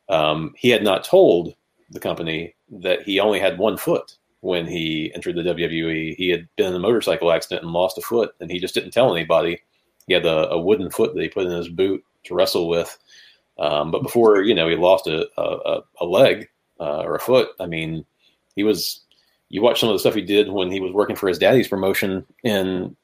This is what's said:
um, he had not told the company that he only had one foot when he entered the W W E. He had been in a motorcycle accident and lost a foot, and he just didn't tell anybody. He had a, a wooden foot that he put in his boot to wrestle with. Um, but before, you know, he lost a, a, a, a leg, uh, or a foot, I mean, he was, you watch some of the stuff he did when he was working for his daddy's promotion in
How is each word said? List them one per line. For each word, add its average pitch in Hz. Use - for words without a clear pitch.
um, 78
he 123
had 107
not 98
told 127
the -
company 85
that 92
he 98
only 104
had 90
one 101
foot -
when 87
he 80
entered 85
the 85
W 85
W 82
E. 80
He 90
had 85
been 101
in 92
a 90
motorcycle 87
accident 82
and 82
lost 90
a 85
foot, 113
and 85
he 90
just 90
didn't 101
tell 117
anybody. 82
He 92
had 87
a, 78
a 82
wooden 92
foot -
that 85
he 80
put 98
in 87
his 85
boot 95
to 87
wrestle 90
with. 85
Um, 76
but 95
before, 107
you 107
know, 82
he 85
lost 87
a, 80
a, -
a, 82
a 85
leg, 95
uh, 78
or 82
a 80
foot, 123
I 92
mean, 80
he 101
was, 95
you 98
watch 120
some 117
of 104
the 92
stuff -
he 101
did 101
when 92
he 98
was 92
working 95
for 98
his 87
daddy's 107
promotion 95
in 95